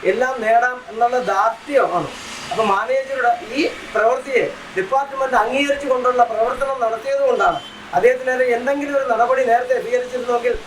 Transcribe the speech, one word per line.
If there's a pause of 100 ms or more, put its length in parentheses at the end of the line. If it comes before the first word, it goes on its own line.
(120)
എല്ലാം (120)
നേടാം (120)
എന്നുള്ള (140)
ദാർഢ്യമാണ്. (420)
അപ്പൊ
മാനേജറുടെ (240)
ഈ (320)
പ്രവൃത്തിയെ (360)
ഡിപ്പാർട്ട്മെന്റ്
അംഗീകരിച്ചു
കൊണ്ടുള്ള (100)
പ്രവർത്തനം
നടത്തിയത്
കൊണ്ടാണ്. (360)
അദ്ദേഹത്തിനെതിരെ (120)
എന്തെങ്കിലും
ഒരു
നടപടി
നേരത്തെ
സ്വീകരിച്ചിരുന്നുവെങ്കിൽ (120)